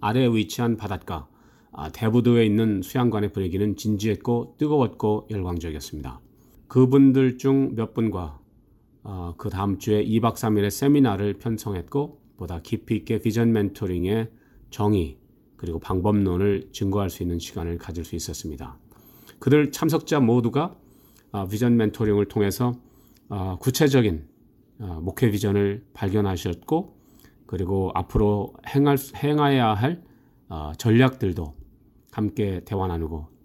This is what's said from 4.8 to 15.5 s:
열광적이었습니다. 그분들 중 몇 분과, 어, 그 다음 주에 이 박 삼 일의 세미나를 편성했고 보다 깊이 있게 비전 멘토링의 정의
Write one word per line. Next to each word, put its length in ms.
열광적이었습니다. 880
그분들 720
중 380
몇 180
분과, 460
어, 340
그 120
다음 300
주에 220
이 180
박 180
삼 200
일의 120
세미나를 640
편성했고 840
보다 260
깊이 360
있게 220
비전 340
멘토링의 760
정의 480